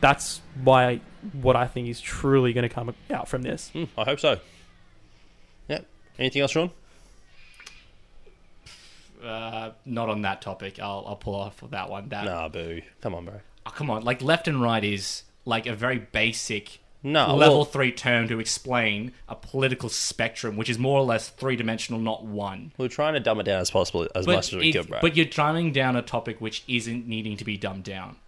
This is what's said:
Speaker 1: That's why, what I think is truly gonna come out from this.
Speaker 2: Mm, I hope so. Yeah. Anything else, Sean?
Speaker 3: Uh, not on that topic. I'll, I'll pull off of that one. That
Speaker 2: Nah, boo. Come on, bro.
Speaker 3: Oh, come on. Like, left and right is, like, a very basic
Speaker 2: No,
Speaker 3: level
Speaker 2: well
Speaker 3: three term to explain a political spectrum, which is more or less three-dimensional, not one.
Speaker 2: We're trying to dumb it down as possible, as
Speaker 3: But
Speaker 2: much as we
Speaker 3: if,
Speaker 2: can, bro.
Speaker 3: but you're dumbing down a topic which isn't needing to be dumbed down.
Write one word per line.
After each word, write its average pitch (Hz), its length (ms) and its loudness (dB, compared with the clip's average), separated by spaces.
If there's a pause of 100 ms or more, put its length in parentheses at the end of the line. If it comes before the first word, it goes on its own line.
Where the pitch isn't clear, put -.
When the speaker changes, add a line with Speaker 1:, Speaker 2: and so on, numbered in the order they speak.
Speaker 1:
That's - 380 4 (240)
why, 127 380 6 (320)
what 127 240 4
I 123 100 2
think 123 220 -6
is 117 100 -8
truly 135 540 4
gonna 120 160 2
come 117 260 -8 (160)
out 127 160 -4
from 127 140 -4
this. - 340 -6
Speaker 2:
Mm, 160 220 -6
I 110 80 0
hope 139 160 0
so. 131 180 4 (1300)
Yeah. - 140 -4 (360)
Anything 131 240 2
else, 135 100 4
Sean? 170 200 2 (2500)
Speaker 3:
Uh, 113 480 -8 (140)
not 117 240 -2
on 107 120 -2
that 98 200 -2
topic. 98 380 -10
I'll, 101 260 -6
I'll 104 120 -8
pull - 180 -6
off 101 260 -8
of 120 100 -14
that 92 180 -8
one. 98 200 -10
That 104 160 -6
Speaker 2:
Nah, 85 220 -4
boo. 82 340 -8 (200)
Come 104 120 -6
on, 87 120 -10
bro. 101 160 -14 (240)
Speaker 3:
Oh, - 60 -14
come 147 180 -6
on. 110 140 -2
Like, 123 180 -2
left 160 260 2
and 143 140 0
right 117 220 2
is, 101 400 -4 (220)
like, 113 200 -2
a 117 100 -4
very 123 240 0
basic 107 800 -2 (240)
Speaker 2:
No, 139 320 4
Speaker 3:
level 147 220 10
Speaker 2:
well 147 80 4
Speaker 3:
three 131 260 0
term 120 380 2
to 113 100 -2
explain 113 720 -2 (160)
a 113 80 -12
political 131 540 -2
spectrum, - 680 -4
which 110 140 -4
is 117 100 0
more 135 180 4
or 135 60 6
less 113 260 0
three-dimensional, 117 680 -4
not 110 240 -2
one. 101 540 -6
Speaker 2:
We're 127 100 -2
trying 151 280 0
to 139 40 2
dumb 110 220 2
it - 20 0
down 95 160 2
as 92 120 0
possible, 87 440 2
as 92 100 0
Speaker 3:
But 175 100 4
Speaker 2:
much - 180 -2
as 92 60 -4
we 160 100 6
Speaker 3:
if, 151 60 2
Speaker 2:
can, 85 100 0
bro. - 160 -6
Speaker 3:
but 160 160 0
you're 160 80 6
dumbing 156 480 0
down 131 240 2
a 120 40 0
topic 117 380 -4
which 110 300 -6
isn't 117 360 -2
needing 110 320 -4
to 104 80 -10
be 104 120 -4
dumbed 98 260 -6
down. 95 320 -10 (120)